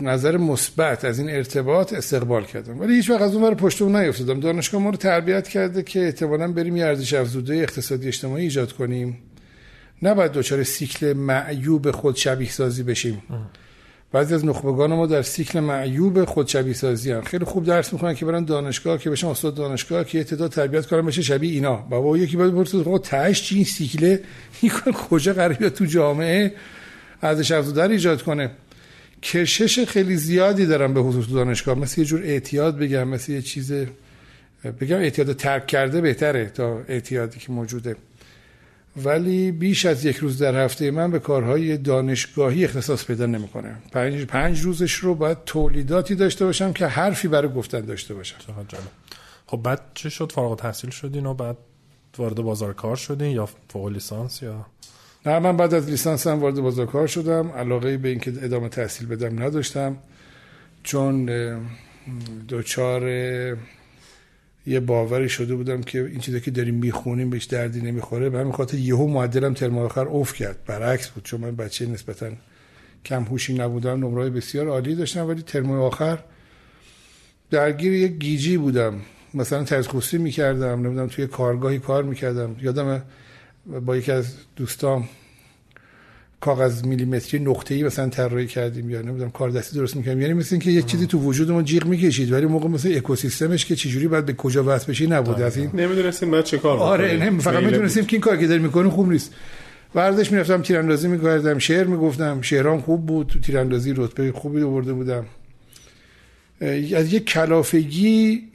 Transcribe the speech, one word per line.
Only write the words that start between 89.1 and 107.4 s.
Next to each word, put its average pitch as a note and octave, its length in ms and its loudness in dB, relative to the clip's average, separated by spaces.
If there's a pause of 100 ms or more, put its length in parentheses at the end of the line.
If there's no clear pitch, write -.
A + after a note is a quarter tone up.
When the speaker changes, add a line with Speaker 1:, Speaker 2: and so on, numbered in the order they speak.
Speaker 1:
کار C3 180 -4
دستی B2 260 -4
درست C3+ 200 -2
می‌کردیم، C3 260 -2
یعنی D#3 120 0
مثل F3 220 0
این E3 60 2
که F3+ 100 2
یه E3+ 100 6
چیزی E3+ 260 0
تو E3+ 120 2
وجود C#3+ 320 2
ما E3+ 100 4
جیغ D#3 240 2
می‌کشید، E3 460 2
ولی C#3 140 4
موقع D#3 220 2
مثل E3 280 0
اکوسیستمش C#3+ 680 0
که E3+ 100 0
چجوری C3+ 320 0
باید D#3 180 2
به C3+ 80 -2
کجا C3+ 340 2
وصل C3+ 200 2
بشی D3+ 200 0
نبود. B2+ 280 2
Speaker 2:
آره. A#2+ 100 2
Speaker 1:
از A#2+ 120 0
این C#3+ 160 -2
Speaker 3:
نمی‌دونستیم F3+ 580 0
باید D#3 140 4
چه D3+ 120 0
کار C#3 200 4
Speaker 1:
آره، F#3 300 4
Speaker 3:
بکنیم. E3 160 2
Speaker 1:
نمی-، F#3+ 180 2
فقط E3+ 140 2
Speaker 3:
میله F#3+ 160 4
Speaker 1:
می‌دونستیم G#3+ 300 4
Speaker 3:
بود. G3+ 80 0
Speaker 1:
که A3+ 60 2
این G#3 60 4
کاری G3+ 180 4
که E3 80 4
داریم E3 160 4
می‌کنیم E3+ 260 4
خوب F#3 200 4
نیست. D#3+ 240 0 (640)
ورزش G3 360 4
می‌رفتم، F3+ 300 4
تیراندازی D#3+ 460 2
می‌کردم، D#3+ 500 4
شعر F3 280 2
می‌گفتم، D#3 560 0
شعرام D3 400 2
خوب E3 240 0
بود، D#3 220 0
تو - 120 4
تیراندازی C3 560 2
رتبهٔ C3 360 0
خوبی D3 300 -2
آورده C3+ 320 0
بودم. B2+ 320 -4 (1400)
اه، D3 360 -2
از D#3+ 160 2
یک A3 120 2
کلافگی E3+ 1200 4 (120)